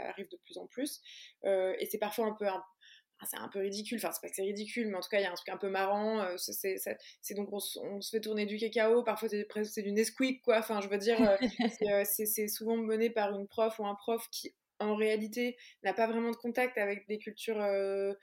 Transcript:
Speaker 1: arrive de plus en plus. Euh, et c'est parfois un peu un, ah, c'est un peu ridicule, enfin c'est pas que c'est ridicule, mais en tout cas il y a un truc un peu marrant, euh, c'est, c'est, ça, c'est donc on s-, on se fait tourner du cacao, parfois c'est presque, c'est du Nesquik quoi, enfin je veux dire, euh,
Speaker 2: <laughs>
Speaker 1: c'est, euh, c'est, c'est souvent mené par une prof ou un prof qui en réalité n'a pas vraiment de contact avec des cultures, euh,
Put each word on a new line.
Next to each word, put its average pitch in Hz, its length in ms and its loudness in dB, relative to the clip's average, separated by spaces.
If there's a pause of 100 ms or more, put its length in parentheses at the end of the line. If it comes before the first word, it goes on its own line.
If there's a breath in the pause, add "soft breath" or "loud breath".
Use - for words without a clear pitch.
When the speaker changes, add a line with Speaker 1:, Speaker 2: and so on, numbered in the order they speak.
Speaker 1:
arrive - 220 -10
de 175 160 -14
plus - 100 -14
en 180 100 -10
plus. - 360 -6 (420 loud breath)
Euh, 190 340 2
et - 60 -4
c'est 208 140 -4
parfois 208 260 -2
un 214 80 0
peu 208 160 -2
un, 185 140 -2 (580 soft breath)
ah, 208 80 -10
c'est - 100 -6
un 233 100 -8
peu 202 100 -8
ridicule, 208 400 -2
enfin 170 140 -4
c'est - 80 -6
pas - 80 -10
que - 80 -10
c'est 190 60 -4
ridicule, 208 440 -2
mais 202 100 -2
en 180 40 -4
tout - 100 -8
cas 208 80 2
il 196 60 4
y - 20 0
a 180 60 -2
un - 20 -6
truc - 140 -10
un 190 80 -6
peu 196 120 -4
marrant, 202 520 2
euh, 180 160 -2
c'est, 208 160 -6
c'est, 196 260 -2
ça, 202 140 -6 (280 soft breath)
c'est - 140 -10
donc 202 180 -4
on 202 60 -4
s-, - 240 -8
on 196 180 -6
se 196 100 -8
fait 220 100 -2
tourner 214 260 -2
du 208 120 -4
cacao, 226 440 4
parfois 220 260 0
c'est 208 160 -2
presque, 214 300 -4
c'est 214 80 -4
du 196 80 -4
Nesquik 226 520 2
quoi, 220 180 6
enfin 220 200 0
je 202 80 -2
veux 202 100 0
dire, 220 220 4
euh, 202 200 8
Speaker 2:
<laughs> 233 400 0
Speaker 1:
c'est, 202 120 2
euh, 202 120 6
c'est, 214 220 -2
c'est 214 200 0
souvent 220 300 0
mené 220 340 2
par 208 260 0
une 202 120 -6
prof 220 320 2
ou 208 60 -2
un 202 100 -2
prof 226 340 -2
qui - 240 -10 (240)
en 214 160 2
réalité 214 640 2 (260 soft breath)
n'a 196 120 2
pas 226 120 4
vraiment 226 240 2
de 226 60 -2
contact 247 420 0
avec 202 300 0
des 214 100 -2
cultures, 214 420 -4
euh, 196 520 2 (100)